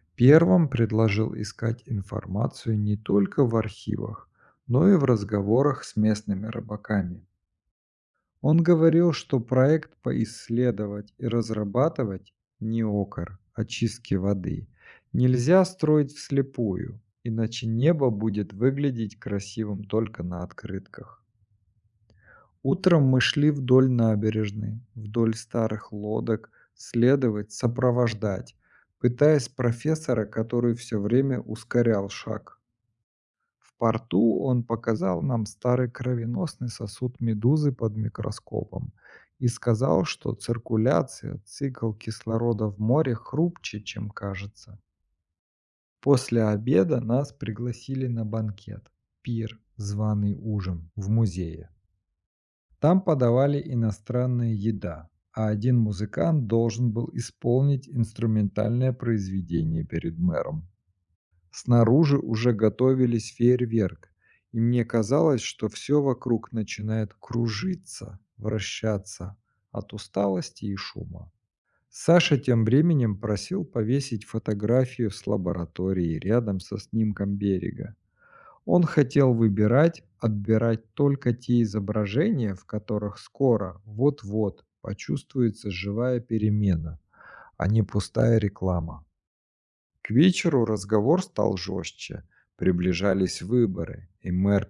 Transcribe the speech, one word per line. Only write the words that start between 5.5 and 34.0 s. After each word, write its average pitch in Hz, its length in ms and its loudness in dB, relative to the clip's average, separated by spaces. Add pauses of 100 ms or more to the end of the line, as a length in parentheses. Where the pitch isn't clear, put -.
с - 140 -12
местными 104 500 0
рыбаками. 107 800 -4 (1120)
Он 160 240 4
говорил, 165 480 6
что - 300 -2
проект 131 600 2
по 127 220 -2
исследовать 107 960 -4
и 123 100 -4
разрабатывать 113 1040 -2 (280)
не 113 220 -2
окор, 98 560 -4 (140)
очистки - 640 -4
воды, 98 540 -2 (420)
нельзя 127 540 4
строить 151 480 0
вслепую, 117 880 -4 (240)
иначе 113 420 -4
небо 135 420 2
будет 104 440 -2
выглядеть 123 680 -2
красивым 101 640 -6
только 110 400 -2
на 87 180 -6
открытках. - 840 -12 (1400)
Утром 165 360 4
мы 131 180 4
шли 147 300 2
вдоль 131 400 4
набережной, 107 920 0 (140)
вдоль 110 400 -2
старых 110 580 -6
лодок, 107 560 -4 (240)
следовать, 120 800 0
сопровождать, 117 1040 -2 (420)
пытаясь 139 520 2
профессора, 120 760 -2
который 117 480 -2
все 117 260 -6
время 123 400 2
ускорял 113 720 0
шаг. - 500 -10 (1000)
В - 180 -20
порту 113 600 2